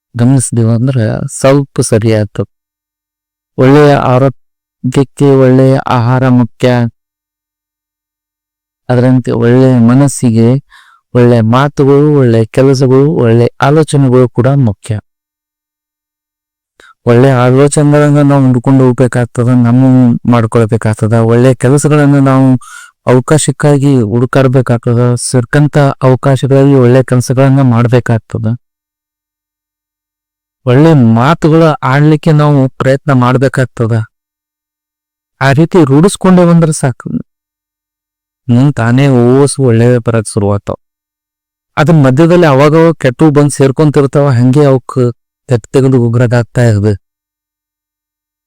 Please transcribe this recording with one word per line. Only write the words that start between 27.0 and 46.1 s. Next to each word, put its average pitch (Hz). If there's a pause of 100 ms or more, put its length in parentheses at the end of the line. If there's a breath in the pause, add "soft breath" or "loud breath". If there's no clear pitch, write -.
ಕೆಲಸಗಳನ್ನ 135
ಮಾಡ್ಬೇಕಾಗ್ತದ. 117 (2250)
ಒಳ್ಳೆ 143 (200)
ಮಾತುಗಳ 156
ಆಡ್ಲಿಕ್ಕೆ 147
ನಾವು 147
ಪ್ರಯತ್ನ 135
ಮಾಡ್ಬೇಕಾಗ್ತದ. 123 (1400)
ಆ 135
ರೀತಿ 160
ರೂಢಿಸ್ಕೊಂಡೇ 180
ಬಂದ್ರೆ 165
ಸಾಕು, - (1400)
ಮುಂದ್ 131
ತಾನೇ 123
ಓಸು 131
ಒಳ್ಳೆ 120
ಬರಕ್ 113
ಶುರುವಾಗ್ತಾವ. 101 (1040)
ಅದ್ರ 156
ಮಧ್ಯದಲ್ಲಿ 160
ಅವಾಗ 151
ಕೆಟ್ಟು 147
ಬಂದ್ 147
ಸೇರ್ಕೊಂತಿರ್ತಾವ, 143
ಹಂಗೆ 131
ಅವಕ್ 127 (340)
ತೆಗ್-, 120
ತೆಗೆದು 131
ಉಗ್ರದಾಗ್ತಾ 120